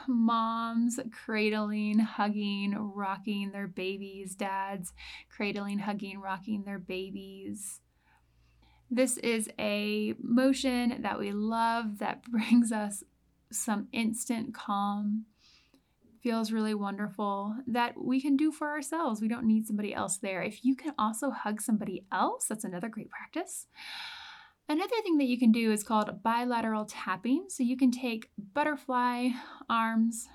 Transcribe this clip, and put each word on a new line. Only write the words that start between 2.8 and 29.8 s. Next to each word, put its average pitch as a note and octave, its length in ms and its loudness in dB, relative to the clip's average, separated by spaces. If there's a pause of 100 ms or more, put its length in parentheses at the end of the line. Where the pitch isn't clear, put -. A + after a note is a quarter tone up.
their G3+ 160 -6
babies, F#3+ 680 -8
dads G3 580 -6 (360)
cradling, G3+ 500 -4
hugging, G3+ 400 -6
rocking F#3+ 440 -4
their G3+ 160 -6
babies. G3 1000 -8 (1080)
This B3+ 280 2
is A3+ 320 0 (100)
a G#3+ 600 0
motion B3+ 840 2
that G3+ 180 -2
we G3+ 120 -2
love A3+ 680 0
that - 240 -4
<laughs> A#3+ 80 -12
brings A3+ 400 6
us G#3 320 -4 (480)
some G#3 400 -2
instant A3+ 640 -2
calm. G#3 720 -2 (960)
Feels A3+ 300 0
really G#3+ 200 2
wonderful G3+ 840 -2 (120)
that A#3+ 340 0
we C4 200 2
can C#4 160 4
do D#4 140 4
for D4+ 180 -4
ourselves. D4 520 -2
We A3 60 2
don't A#3+ 180 -2
need A3 220 6
somebody G#3 260 -2
else G3 240 -2
there. F#3+ 240 -4
If G#3 220 -4
you C4 120 4
can D4 220 -4
also A3 340 0
hug G#3+ 300 -4
somebody G3+ 500 0
else, D4+ 340 0
that's A3 180 -4
another F3+ 240 -6
great A3 220 -10
practice. - 580 -10 (1000)
Another E4+ 340 2
thing E4+ 140 4
that C#4 80 6
you B3 120 2
can A#3+ 140 10
do A3+ 220 4
is G#3 100 0
called G#3 400 -2
bilateral A3+ 640 0
tapping. A#3+ 640 0
So - 140 -2
you B3 120 2
can B3+ 160 6
take A#3 380 -4 (240)
butterfly B3+ 760 2 (400)
arms, A3+ 640 2